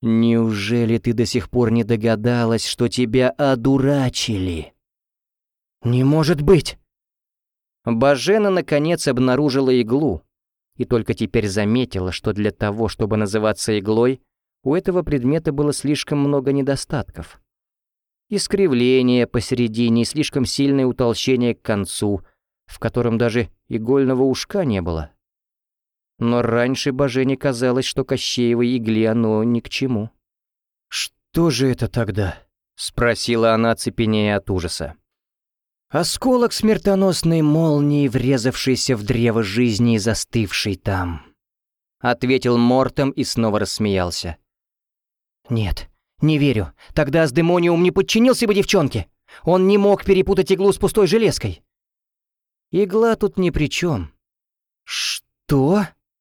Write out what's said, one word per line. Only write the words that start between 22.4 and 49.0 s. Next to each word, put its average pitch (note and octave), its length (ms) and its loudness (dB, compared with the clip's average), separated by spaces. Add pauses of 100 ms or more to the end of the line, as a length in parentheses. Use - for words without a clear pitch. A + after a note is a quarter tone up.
в - 120 -20
котором A#2 400 -2
даже A#2 320 0 (180)
игольного B2+ 540 0
ушка C3+ 420 -2
не G#2 180 -2
было. E2 280 -6 (1080)
Но A#2+ 240 0
раньше A#2+ 500 -2
Бажене C3 440 0
казалось, B2+ 480 -2
что - 200 -4
Кощеевой A#2+ 720 0
игле A2 340 0
оно A2 340 0
ни A#2+ 160 0
к - 80 -18
чему. A2+ 420 -4 (800)
"Что - 640 -4
же C3 180 0
это A#2+ 200 -2
тогда?" — G#2 500 -4 (360)
спросила A#2 800 0
она, A2+ 240 2
цепенея G#2+ 600 0
от G2+ 140 -6
ужаса. E2 460 -6 (920)
"Осколок A#3+ 640 0
смертоносной F#3+ 880 0
молнии, D3 680 2
врезавшийся B2 880 0
в G#2 80 -8
древо A2+ 400 0
жизни A2+ 500 2
и A2 40 2
застывший G#2+ 760 -2
там", — F#2 480 -4 (800)
ответил B2 580 0
Мортем B2+ 520 2
и C3+ 120 -6
снова A2 380 -2
рассмеялся. F#2 760 -4 (1120)
"Нет, A2 400 -4 (320)
не D3+ 180 2
верю. A#2+ 340 0 (200)
Тогда D3+ 300 0
Аздемониум E3+ 600 2
не F3+ 100 4
подчинился A3+ 560 2
бы G3+ 60 4
девчонке. F3+ 520 0 (380)